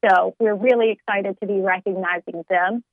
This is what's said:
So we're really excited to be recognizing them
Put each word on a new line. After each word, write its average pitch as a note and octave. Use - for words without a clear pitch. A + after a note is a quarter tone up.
So F#3
we're G#3+
really A3+
excited G3+
to G#3+
be G3
recognizing F#3
them F#3+